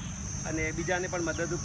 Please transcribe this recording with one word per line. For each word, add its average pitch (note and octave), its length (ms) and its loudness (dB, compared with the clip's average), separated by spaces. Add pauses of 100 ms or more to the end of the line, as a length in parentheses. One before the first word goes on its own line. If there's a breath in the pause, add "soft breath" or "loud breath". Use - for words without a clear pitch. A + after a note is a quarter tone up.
(460)
અને D#3 260 0
બીજાને F3 360 2
પણ F3 140 0
મદદરૂપ D#3+ 420 0